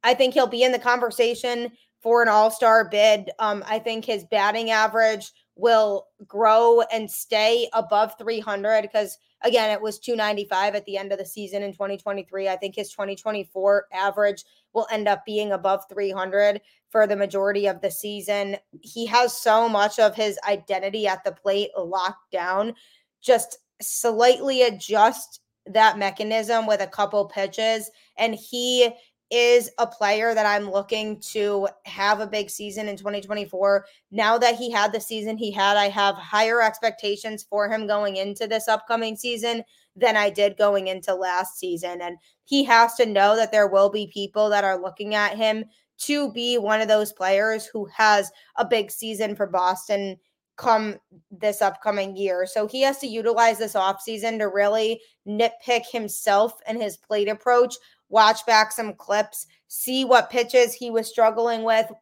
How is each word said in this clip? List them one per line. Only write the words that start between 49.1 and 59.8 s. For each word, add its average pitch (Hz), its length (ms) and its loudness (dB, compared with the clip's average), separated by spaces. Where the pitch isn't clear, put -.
for 202 120 -2
Boston 190 720 -2
come 220 440 0
this 208 320 -2
upcoming 196 540 -2
year. 185 280 -2
So 214 220 -4
he 262 160 -2
has 277 160 0
to 285 80 -10
utilize 226 500 0
this 220 160 -6
offseason 208 680 -4
to 208 80 -2
really 214 520 0
nitpick 226 640 -2
himself 214 760 0
and 226 140 -6
his 202 180 -8
plate 208 300 -2
approach, 247 460 2
watch 220 340 4
back 214 260 4
some 220 220 -6
clips, - 540 -4
see 262 360 -4